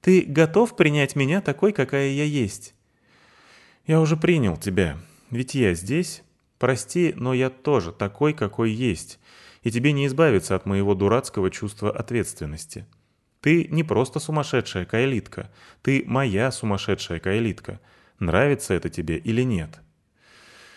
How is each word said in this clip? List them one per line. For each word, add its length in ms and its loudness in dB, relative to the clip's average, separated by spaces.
Ты 220 6
готов 540 2
принять 380 2
меня 260 0
такой, 320 0
какая 360 0
я 160 -2
есть? 500 -4
Я 140 4
уже 160 2
принял 400 2
тебя, 420 -2
ведь 240 -6
я 200 4
здесь. 500 -6
Прости, 580 0
но 180 -2
я 160 0
тоже 420 -2
такой, 400 -2
какой 380 -2
есть, 500 -4
и 80 -2
тебе 220 2
не 140 0
избавиться 500 2
от 100 -4
моего 280 2
дурацкого 560 0
чувства 400 -6
ответственности. 960 -6
Ты 280 2
не 160 0
просто 340 0
сумасшедшая 680 -4
кайлитка, 640 -2
ты 240 2
моя 440 0
сумасшедшая 680 -4
кайлитка. 600 -4
Нравится 560 2
это 140 -2
тебе 300 -4
или 240 -2
нет? 380 -4